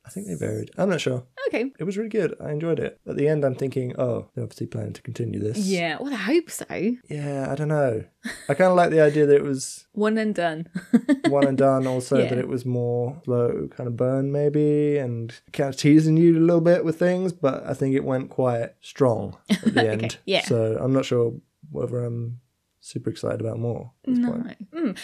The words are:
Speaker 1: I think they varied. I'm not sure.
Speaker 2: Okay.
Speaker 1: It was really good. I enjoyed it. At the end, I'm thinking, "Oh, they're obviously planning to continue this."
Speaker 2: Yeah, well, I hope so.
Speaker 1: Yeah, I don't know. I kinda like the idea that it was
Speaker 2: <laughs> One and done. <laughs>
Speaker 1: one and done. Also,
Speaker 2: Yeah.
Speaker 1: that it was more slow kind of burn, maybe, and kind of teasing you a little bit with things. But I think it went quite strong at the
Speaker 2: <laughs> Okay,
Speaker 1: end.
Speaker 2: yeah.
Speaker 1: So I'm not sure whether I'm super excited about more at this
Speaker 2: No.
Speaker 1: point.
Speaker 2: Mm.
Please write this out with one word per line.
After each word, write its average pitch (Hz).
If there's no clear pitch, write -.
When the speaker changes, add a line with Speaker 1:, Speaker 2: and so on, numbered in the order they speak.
Speaker 1:
I -
think 208
they 180
varied. 107
I'm 202
not 165
sure. 123
Speaker 2:
Okay. 269
Speaker 1:
It -
was 190
really 220
good. 208
I 143
enjoyed 156
it. -
At -
the 139
end, 151
I'm 127
thinking, 127
"Oh, 117
they're 120
obviously 113
planning 107
to -
continue 110
this." 107
Speaker 2:
Yeah, 180
well, 277
I 233
hope 277
so. -
Speaker 1:
Yeah, 143
I 135
don't 151
know. 143
I 143
kinda 185
like 175
the 156
idea 151
that 143
it 147
was 135
Speaker 2:
<laughs> -
One 214
and 214
done. 170
<laughs> 277
Speaker 1:
one 139
and 135
done. 135
Also, 127
Speaker 2:
Yeah. 123
Speaker 1:
that 123
it 127
was 127
more 123
slow 123
kind 127
of 120
burn, 135
maybe, 147
and 117
kind 143
of 135
teasing 156
you 170
a -
little 170
bit 170
with 160
things. 180
But 131
I -
think 135
it 143
went 135
quite 120
strong 107
at 202
the 226
Speaker 2:
<laughs> 202
Okay, 113
Speaker 1:
end. 110
Speaker 2:
yeah. 190
Speaker 1:
So 110
I'm 131
not 131
sure 120
whether 123
I'm 117
super -
excited 110
about 113
more 117
at 269
this 247
Speaker 2:
No. 240
Speaker 1:
point. 233
Speaker 2:
Mm. 302